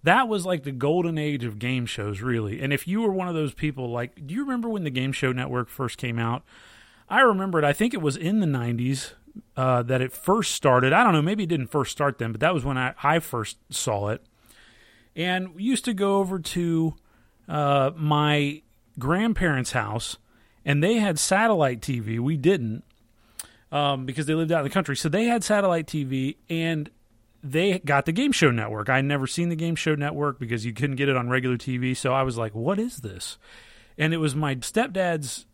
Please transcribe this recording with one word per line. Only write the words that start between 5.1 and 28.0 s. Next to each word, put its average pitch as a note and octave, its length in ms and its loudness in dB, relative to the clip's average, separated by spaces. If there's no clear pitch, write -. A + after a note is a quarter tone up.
Show B2+ 180 0
Network B2 380 -4
first - 280 -6
came A#2 220 -4
out? A#2 240 -2
I A#3 120 4
remember F#3+ 360 4
it. D3+ 60 4
I C#3+ 80 4
think A3+ 220 0
it G3+ 80 -4
was C#3+ 160 0
in G3 240 0
the F#3 40 2
nineties, B2 680 -2
uh, C3 280 2
that B2+ 180 0
it C3 100 -2
first G3+ 400 0
started. C3 420 4
I G#3+ 100 6
don't G3+ 100 6
know, D3+ 80 4
maybe G3+ 220 0
it D#3+ 60 -4
didn't C#3+ 220 -2
first C#3 200 0
start C#3+ 280 -2
then, A2+ 120 -4
but G#2+ 100 -4
that E3+ 120 4
was C3 120 0
when C3+ 120 0
I, B2+ 240 -2
I D3+ 180 4
first - 380 -6
saw G#2 380 -2
it. A2+ 140 -6
And F3+ 400 -2
we F#3+ 80 -8
used B3+ 220 0
to A#3+ 100 0
go G3 220 4
over F#3+ 200 0
to, E3 560 0
uh, C#3+ 480 2
my D3 640 2
grandparents' E3 720 2
house, A2 460 -4
and C#3+ 180 4
they G#3+ 120 4
had G3+ 240 2
satellite F#3 640 2
T B2+ 180 -2
V. A2+ 200 -2
We D3 180 0
didn't, C3 460 2
um, C#3+ 340 0
because C3+ 200 -4
they D#3 80 0
lived D#3+ 180 2
out E3 80 4
in C#3 60 0
the C#3 40 -2
country. D3+ 260 0
So D#3+ 140 -2
they G#3 160 2
had A#3 180 2
satellite F#3 440 2
T D3+ 160 -4
V, C3 340 -4
and E3 400 -2
they F3 360 0
got C#3+ 260 2